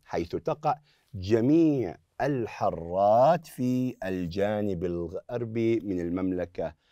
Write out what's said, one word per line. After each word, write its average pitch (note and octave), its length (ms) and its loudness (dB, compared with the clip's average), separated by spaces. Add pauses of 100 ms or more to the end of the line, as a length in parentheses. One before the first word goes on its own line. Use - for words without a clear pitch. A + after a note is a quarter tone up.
حيث E3+ 240 -4
تقع D#3 460 -4 (400)
جميع A#2 800 2 (240)
الحرات A2 1300 2
في B2+ 580 -2
الجانب F#2+ 800 -2
الغربي A2 960 -2
من F#2 200 -4
المملكة F2+ 720 -4 (180)